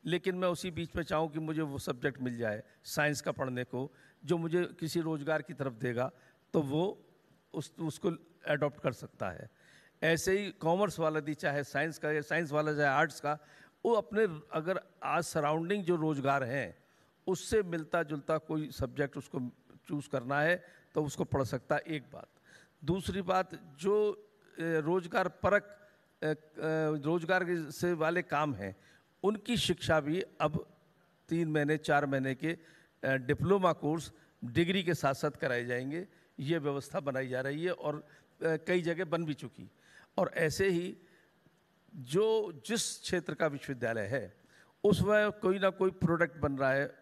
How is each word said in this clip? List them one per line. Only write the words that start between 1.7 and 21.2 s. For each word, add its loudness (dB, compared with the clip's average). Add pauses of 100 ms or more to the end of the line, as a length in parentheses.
सब्जेक्ट -4
मिल -2
जाए -2 (200)
साइंस 0
का -2
पढ़ने -2
को, -6 (340)
जो 2
मुझे 0
किसी -4
रोजगार 0
की -12
तरफ -4
देगा, -2 (420)
तो 4
वो -2 (520)
उस, -8
उसको -2 (360)
अडॉप्ट 0
कर 0
सकता -8
है। -12 (540)
ऐसे 2
ही -4
कॉमर्स 0
वाला 2
भी, -4
चाहे -2
साइंस -2
का, -2
या 0
साइंस -2
वाला 0
चाहे 4
आर्ट्स 2
का, -2 (480)
वो 4
अपने, 0 (100)
अगर -2 (220)
आज 0
सराउंडिंग 0
जो 2
रोजगार 2
हैं, -4 (500)
उससे 2
मिलता -2
जुलता -2
कोई -4
सब्जेक्ट -2
उसको -8 (480)
चूज़ -6
करना -2
है, 2 (320)
तो 2
उसको -4